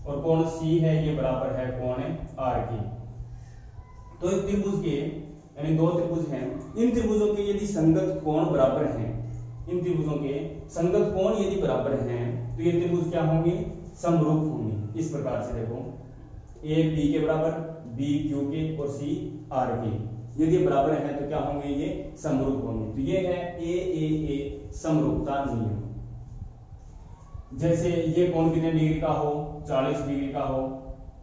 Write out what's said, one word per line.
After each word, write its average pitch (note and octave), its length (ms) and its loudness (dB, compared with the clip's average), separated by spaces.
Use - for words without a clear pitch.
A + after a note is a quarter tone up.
और C#3+ 160 -4
कोण D#3+ 220 4
सी E3 340 2
है D#3 300 6
ये D3+ 80 2
बराबर C3 400 0
है B2+ 160 -2
कोण B2+ 320 -2
आर A#2+ 200 0
के। G#2+ 220 -4
तो F3+ 100 0
एक G3+ 140 0
त्रिभुज G3 400 0
के, D3 100 0
यानी D#3 180 2
दो E3 120 6
त्रिभुज E3+ 420 0
हैं, - 460 -6
इन A#3+ 160 4
त्रिभुजों G#3+ 440 2
के G3+ 140 0
यदि - 180 0
संगत D#3+ 580 4
कोण D#3+ 200 2
बराबर D3+ 400 4
हैं, A#2 260 -2
इन F3 120 0
त्रिभुजों D#3 360 0
के C3+ 160 -2
संगत F3+ 440 2
कोण G3+ 320 2
यदि F#3 160 0
बराबर C3+ 380 2
हैं, A#2+ 580 -2
तो E3 60 -2
ये E3+ 80 4
त्रिभुज F3 400 2
क्या E3 120 2
होंगे? D#3+ 420 4
समरूप D#3 420 4
होंगे। A2+ 560 -2
इस D#3 100 0
प्रकार B2+ 320 -2
से A#2+ 120 -4
देखो, A#2 260 -4
ए D#3+ 180 4
बी D3+ 300 4
के D#3 60 4
बराबर, D#3 300 2
बी C#3+ 320 0
क्यू C#3+ 220 0
के D#3 360 -2
और C#3+ 100 -2
सी - 520 -4
आर B2+ 140 2
के, A2 460 -2
यदि F3 140 6
बराबर D#3 360 4
हैं C#3+ 260 -2
तो - 80 -4
क्या D3+ 120 -2
होंगे? C#3+ 280 -2
ये C#3+ 460 -2
समरूप C3 400 0
होंगे। A2 300 -2
तो - 60 -4
ये E3+ 180 2
है F3 460 -2
एएए D#3 1080 0
समरूपता D3+ 720 2
नियम। G#2+ 360 -2
जैसे E3+ 300 4
ये E3+ 380 4
कोण E3 240 4
कितने D#3+ 200 2
डिग्री D#3 300 4
का D#3 60 2
हो, D3+ 600 0
चालीस C#3 300 2
डिग्री C#3 300 -2
का B2+ 160 -2
हो, C3 180 0